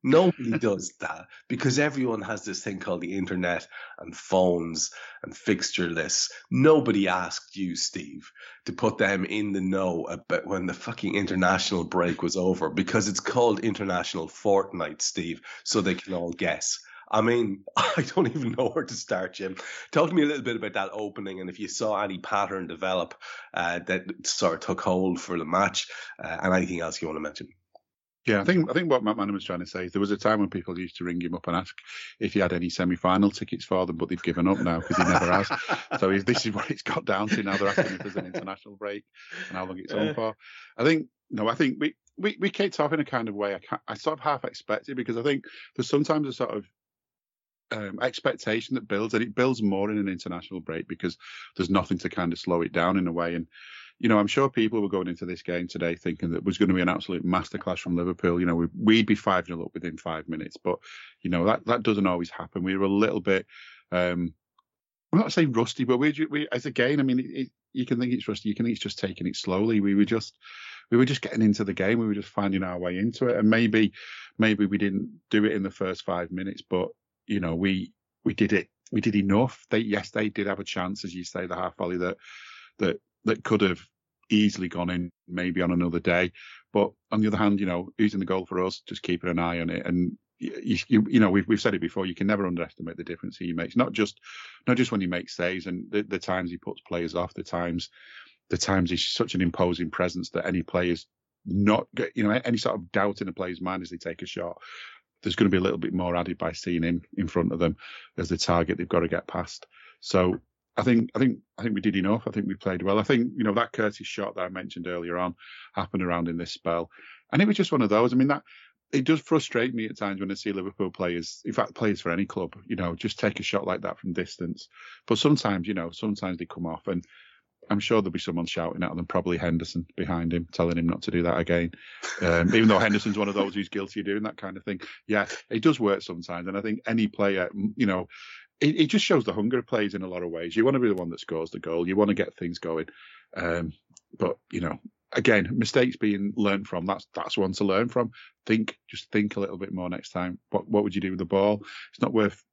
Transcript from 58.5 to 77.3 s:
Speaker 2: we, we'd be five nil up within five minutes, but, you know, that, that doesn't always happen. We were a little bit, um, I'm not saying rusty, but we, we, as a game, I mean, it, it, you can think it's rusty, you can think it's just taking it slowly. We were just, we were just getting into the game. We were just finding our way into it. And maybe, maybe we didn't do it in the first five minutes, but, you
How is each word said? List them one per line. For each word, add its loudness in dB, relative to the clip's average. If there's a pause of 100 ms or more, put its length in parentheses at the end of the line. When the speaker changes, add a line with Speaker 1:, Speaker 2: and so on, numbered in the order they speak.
Speaker 2:
we, 2 (100)
we'd 6
be 4
five 0
nil -8
up -10
within -8
five -6
minutes, -8
but, -2 (420)
you -4
know, 2
that, 2
that 0
doesn't 4
always 0
happen. -8
We 0
were 2
a 2
little 2
bit, 2 (440)
um, 0 (800)
I'm 4
not 0
saying 4
rusty, 0
but 4
we, 0
we, -4
as -4
a -4
game, 2
I 2
mean, 2
it, -4
it, -8 (200)
you -2
can 0
think 0
it's -2
rusty, -4
you -2
can 0
think 0
it's -10
just -6
taking -4
it 0
slowly. 2
We 4
were 8
just, -2 (540)
we 6
were 8
just -2
getting -2
into 6
the 0
game. 2
We 0
were 2
just -4
finding 0
our -4
way -2
into 0
it. 2
And 6
maybe, 6 (440)
maybe 4
we 0
didn't -2 (100)
do 6
it 4
in -2
the -4
first -4
five -4
minutes, -8
but, -2 (360)
you -2